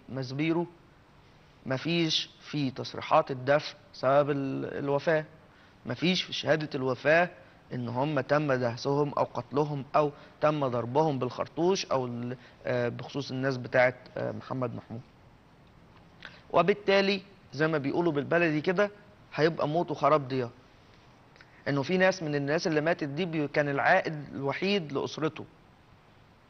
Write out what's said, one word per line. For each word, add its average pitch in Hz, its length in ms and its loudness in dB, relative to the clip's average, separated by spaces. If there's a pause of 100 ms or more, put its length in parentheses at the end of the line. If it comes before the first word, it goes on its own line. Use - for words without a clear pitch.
ماسبيرو 143 580 -2 (1000)
مفيش 160 640 0 (100)
في 143 300 -2
تصريحات 117 600 0
الدفع 139 440 0 (180)
سبب 139 380 2
ال-، 135 480 -4
الوفاة، 143 460 0 (600)
مفيش 175 360 0
في - 100 -8
شهادة 147 420 0
الوفاة 147 560 2 (440)
إن 120 140 -6
هم 135 320 -2
تم 143 320 2
دهسهم 131 600 0
أو - 120 2
قتلهم 139 600 -4 (120)
أو 151 160 2 (280)
تم 151 280 2
ضربهم 127 500 0
بالخرطوش 160 680 -2
أو 131 200 0
ال-، 120 300 -8 (300)
آه، 123 220 0
بخصوص 127 420 -8
الناس 131 260 -2
بتاعت، 123 400 2 (200)
آه، 123 160 -4
محمد 120 420 -6
محمود. 113 260 -12 (1500)
وبالتالي 196 720 4 (300)
زي 151 160 2
ما 160 100 0
بيقولوا 156 340 0
بالبلدي 151 480 2
كده، 190 300 2 (440)
هيبقى 151 340 2
موت 170 220 0
وخراب 143 380 2
ديار. 127 220 -2 (1160)
إنه 139 140 0
في 180 160 0
ناس 185 240 4
من 151 120 -4
الناس 143 320 0
اللي 156 140 2
ماتت 165 280 0
دي 143 160 -4
بي-، 156 240 -2
كان 147 200 0
العائد 147 680 0
الوحيد 147 580 -2
لأسرته، 139 520 -4 (1040)